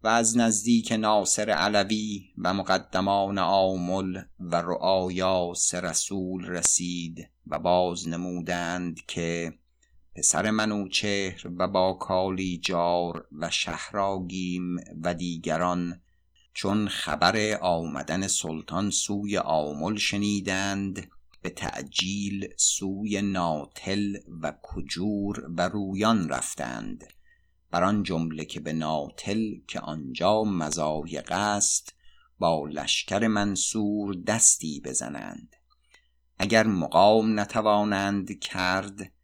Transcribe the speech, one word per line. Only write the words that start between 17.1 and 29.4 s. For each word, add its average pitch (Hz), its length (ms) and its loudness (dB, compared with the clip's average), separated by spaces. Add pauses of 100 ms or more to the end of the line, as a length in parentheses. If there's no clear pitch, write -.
آمدن 82 640 -2
سلطان 85 640 -2
سوی 101 480 -2
آمل 76 580 0
شنیدند، 98 1120 -2 (320)
به 90 80 -6
تعجیل 98 1080 -4
سوی 98 680 0
ناتل 95 920 -2 (260)
و 76 200 -4
کجور 101 840 -4 (100)
و 87 120 2
رویان 98 600 2
رفتند، 60 760 -6 (680)
بر 87 140 2
آن 101 180 4
جمله 82 420 -2
که - 160 -10
به 73 120 -6
ناتل 80 800 -2 (140)